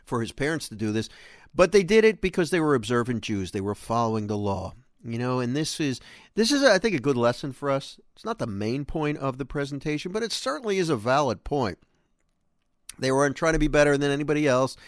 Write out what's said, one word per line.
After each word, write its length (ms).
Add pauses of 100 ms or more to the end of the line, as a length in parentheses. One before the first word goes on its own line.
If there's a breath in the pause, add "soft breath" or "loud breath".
for 160
his 140
parents 340
to 80
do 160
this, 160 (480 loud breath)
but 160
they 120
did 200
it 180
because 280
they 100
were 160
observant 460
Jews. 300
They 100
were 140
following 520
the 100
law. 360 (300)
You 140
know, 220
and 160
this 240
is, 220 (340 loud breath)
this 160
is, 120
I 140
think, 180
a 40
good 180
lesson 360
for 160
us. 300 (160)
It's 100
not 140
the 80
main 360
point 340
of 200
the 80
presentation, 680
but 120
it 80
certainly 460
is 120
a 80
valid 460
point. 360 (1200)
They 120
weren't 260
trying 160
to 60
be 100
better 280
than 140
anybody 360
else. 280 (120)